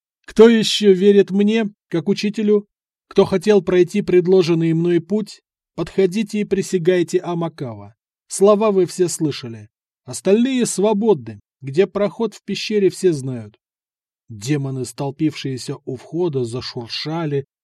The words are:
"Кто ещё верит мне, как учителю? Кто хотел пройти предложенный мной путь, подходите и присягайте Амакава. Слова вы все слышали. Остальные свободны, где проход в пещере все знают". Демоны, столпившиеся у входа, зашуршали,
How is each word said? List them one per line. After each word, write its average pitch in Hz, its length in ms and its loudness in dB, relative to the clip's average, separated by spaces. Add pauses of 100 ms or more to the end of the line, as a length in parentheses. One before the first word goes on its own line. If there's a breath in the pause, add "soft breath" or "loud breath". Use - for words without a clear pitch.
(260)
"Кто 220 220 6
ещё 208 440 4
верит 196 380 4
мне, 208 340 2 (240)
как 170 200 -4
учителю? 208 580 0 (420)
Кто 196 160 4
хотел 196 380 2
пройти 180 400 2
предложенный 170 720 2
мной 170 260 0
путь, 208 400 -6 (340)
подходите 196 680 -2
и 208 40 0
присягайте 180 720 -2
Амакава. 156 760 -10 (320)
Слова 208 440 4
вы 190 140 2
все 175 240 -2
слышали. 117 640 -6 (340)
Остальные 233 640 0
свободны, 196 720 -2 (200)
где 139 260 0
проход 208 480 -4
в - 80 -20
пещере 196 480 -2
все 180 220 -2
знают". 127 440 -10 (720)
Демоны, 131 560 -6
столпившиеся 139 1000 -6
у 131 120 -8
входа, 151 480 -4
зашуршали, 139 1000 -8 (180)